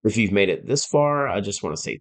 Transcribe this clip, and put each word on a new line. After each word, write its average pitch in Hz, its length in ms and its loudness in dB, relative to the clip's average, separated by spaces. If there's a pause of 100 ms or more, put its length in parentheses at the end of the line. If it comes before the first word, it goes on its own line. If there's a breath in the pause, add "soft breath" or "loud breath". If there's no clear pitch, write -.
If 107 120 2
you've 110 140 4
made 98 200 4
it - 160 -4
this 143 200 -2
far, 147 400 0
I 104 140 -2
just 98 240 -8
want 80 100 -4
to 80 80 -8
say - 180 -8